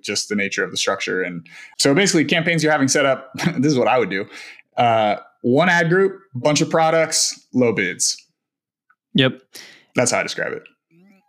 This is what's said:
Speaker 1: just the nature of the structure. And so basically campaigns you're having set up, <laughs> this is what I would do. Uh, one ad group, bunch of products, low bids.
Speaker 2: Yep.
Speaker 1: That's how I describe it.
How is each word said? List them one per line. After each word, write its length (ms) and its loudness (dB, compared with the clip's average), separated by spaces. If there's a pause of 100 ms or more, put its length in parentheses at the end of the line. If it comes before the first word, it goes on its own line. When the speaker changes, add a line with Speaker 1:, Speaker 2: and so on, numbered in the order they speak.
Speaker 1:
just 260 -6
the 60 -4
nature 280 -4
of 80 -6
the 60 -12
structure. 440 -2
And 260 -8 (320)
so 140 4
basically 320 2
campaigns 380 0
you're 80 2
having 160 2
set 180 2
up, 280 -2
<laughs> 240 -4
this 140 2
is 60 2
what 100 2
I 100 4
would 120 0
do. 160 -6 (520)
Uh, 400 2 (260)
one 260 2
ad 200 2
group, 300 0 (140)
bunch 260 0
of 100 0
products, 840 0
low 180 2
bids. 460 -2 (960)
Speaker 2:
Yep. 280 2 (540)
Speaker 1:
That's 160 2
how 80 2
I 40 0
describe 280 -6
it. 120 -10 (640)